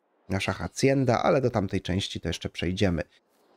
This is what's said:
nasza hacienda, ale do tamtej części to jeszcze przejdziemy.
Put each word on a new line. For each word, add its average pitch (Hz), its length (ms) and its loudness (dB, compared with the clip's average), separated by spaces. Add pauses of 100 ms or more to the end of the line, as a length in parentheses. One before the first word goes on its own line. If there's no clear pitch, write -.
(280)
nasza 95 240 -2
hacienda, 127 720 2
ale 147 180 4
do 123 100 2
tamtej 98 300 0
części - 400 -4
to 85 80 -6
jeszcze 80 200 -4
przejdziemy. 90 540 0 (540)